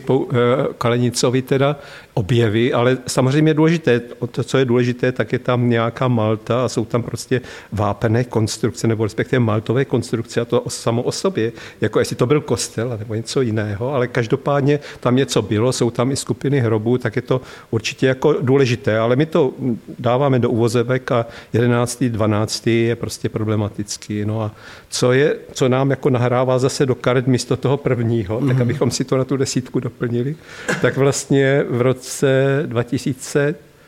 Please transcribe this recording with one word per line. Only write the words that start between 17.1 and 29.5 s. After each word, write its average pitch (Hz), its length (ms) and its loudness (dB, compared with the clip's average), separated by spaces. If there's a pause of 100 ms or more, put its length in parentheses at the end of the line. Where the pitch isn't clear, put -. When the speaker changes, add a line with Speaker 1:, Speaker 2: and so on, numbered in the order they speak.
Speaker 1:
je 123 60 0
to 127 200 -2 (300)
určitě - 360 -2
jako 147 340 2
důležité, 123 580 2
ale 120 160 2
my 151 100 2
to 143 280 0 (460)
dáváme 127 400 2
do 120 100 2
uvozovek 120 640 0
a 117 140 2 (280)
jedenáctý, 120 560 0
dvanáctý 110 720 0
je 117 120 0
prostě - 340 -8
problematický. 104 960 -4
No 110 160 -4
a 107 100 -4 (380)
co 123 220 2
je, 139 240 4 (180)
co 131 160 0
nám 135 200 2
jako 135 200 0
nahrává 123 500 2
zase 135 260 0
do 127 100 0
karet 123 320 0
místo 123 300 0
toho 135 200 0
prvního, 117 600 -2
tak 143 100 0
Speaker 2:
Mhm. 131 120 2
Speaker 1:
abychom 127 300 0
si - 120 -4
to 131 140 0
na 131 80 0
tu 139 120 -2
desítku 127 420 -4